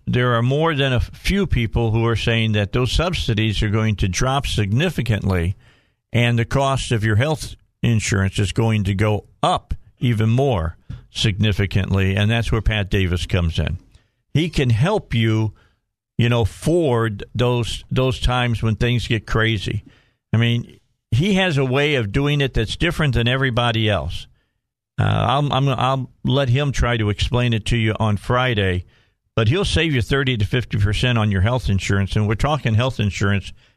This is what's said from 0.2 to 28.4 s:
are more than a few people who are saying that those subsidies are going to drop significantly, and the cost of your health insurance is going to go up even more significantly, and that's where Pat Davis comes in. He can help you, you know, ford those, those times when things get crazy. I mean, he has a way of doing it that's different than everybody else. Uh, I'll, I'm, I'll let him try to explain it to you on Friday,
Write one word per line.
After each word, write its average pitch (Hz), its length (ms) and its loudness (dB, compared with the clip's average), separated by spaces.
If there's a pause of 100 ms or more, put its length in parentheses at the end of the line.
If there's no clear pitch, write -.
are 117 80 2
more 151 320 2
than 135 180 0
a 120 80 2
few - 460 -2
people 117 460 0
who 113 140 2
are 117 100 2
saying 113 360 0
that 104 200 0
those 123 180 0
subsidies 113 720 0
are 107 80 0
going 110 260 0
to 104 120 -2
drop 131 380 -2
significantly, 104 1080 -2 (580)
and 120 260 2
the 113 60 0
cost 135 460 0
of 110 140 0
your 110 120 2
health 143 380 -2 (260)
insurance 104 600 0
is 98 100 0
going 110 340 0
to 101 100 0
go 104 320 0 (140)
up - 320 -2 (280)
even 110 280 2
more 113 480 0 (340)
significantly, 98 1040 0
and 104 140 0
that's 117 200 -2
where 113 100 0
Pat 101 300 -2
Davis 90 360 0
comes 85 320 0
in. 78 200 -2 (560)
He 156 160 0
can 139 200 0
help 160 440 0
you, 110 400 0 (640)
you 120 100 4
know, 117 160 2
ford 120 800 0 (100)
those, 120 560 -2
those 127 300 0
times 123 420 0
when 113 140 0
things 120 320 0
get 110 180 -2
crazy. 110 580 -2 (480)
I 117 40 2
mean, 117 420 0 (320)
he 180 240 2
has 185 220 2
a 139 80 2
way 143 300 2
of 107 180 -2
doing 143 280 0
it 135 120 0
that's 117 240 -2
different 156 380 0
than 117 140 2
everybody 120 600 0
else. 85 380 -4 (720)
Uh, - 40 4
I'll, 110 480 0
I'm, 135 160 0
I'll 131 420 -2 (140)
let 131 260 0
him 139 220 0
try 120 240 0
to 107 120 0
explain 123 460 0
it 104 120 -2
to 120 100 0
you 110 220 0
on 107 180 0
Friday, 104 680 0 (500)